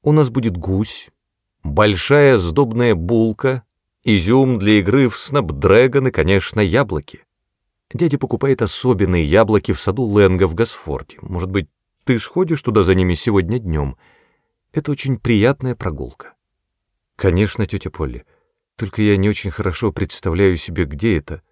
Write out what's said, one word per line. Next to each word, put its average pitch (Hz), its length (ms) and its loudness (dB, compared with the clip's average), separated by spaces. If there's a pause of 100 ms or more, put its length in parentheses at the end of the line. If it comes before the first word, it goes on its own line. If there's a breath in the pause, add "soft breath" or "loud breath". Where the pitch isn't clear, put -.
У 147 100 2
нас 151 180 4
будет 113 260 -2
гусь, 95 540 -4 (520)
большая 107 760 2
сдобная 113 560 0
булка, 113 720 -2 (400)
изюм 113 540 2
для 104 200 4
игры 117 300 2
в - 80 -6
Снапдрэгон 120 920 2
и, - 40 0
конечно, 95 480 0
яблоки. 98 680 -2 (680)
Дядя 156 260 -2
покупает 127 440 -2
особенные 92 600 0
яблоки 104 480 2
в 85 80 -4
саду 104 220 -2
Лэнга 98 440 4
в 82 80 -4
Госфорте. - 680 -6
Может 92 280 -8
быть, 95 180 -4 (360)
ты 123 140 0
сходишь 165 440 -2
туда 107 200 2
за 92 120 4
ними 90 200 2
сегодня 101 440 0
днём? 78 380 -4 (760)
Это 151 180 -6
очень 135 280 -4
приятная 120 560 0
прогулка". 71 600 -10 (840)
"Конечно, 98 500 0
тётя - 240 -8
Полли, 64 360 -10 (500)
только 107 240 -8
я 104 160 4
не 98 120 0
очень 101 220 -4
хорошо 95 420 -4
представляю 92 640 0
себе, 82 280 -6
где 78 320 -2
это". 80 360 -8